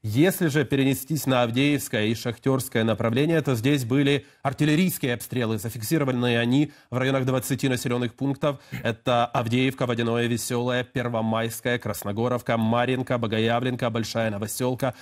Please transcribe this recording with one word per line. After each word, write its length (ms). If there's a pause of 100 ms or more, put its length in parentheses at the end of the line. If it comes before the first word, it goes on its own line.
Если 440
же 180
перенестись 600
на 180
Авдеевское 640
и 80
Шахтёрское 680
направление, 580
то 140
здесь 280
были 420 (160)
артиллерийские 720
обстрелы. 440
Зафиксированы 800
они 340 (180)
в 80
районах 280
двадцати 420
населённых 460
пунктов. 480 (220)
Это 420
Авдеевка, 600
Водяное, 420
Весёлое, 580
Первомайская, 920
Красногоровка, 800
Марьинка, 600
Богоявленка, 720
Большая 420
Новосёлка, 720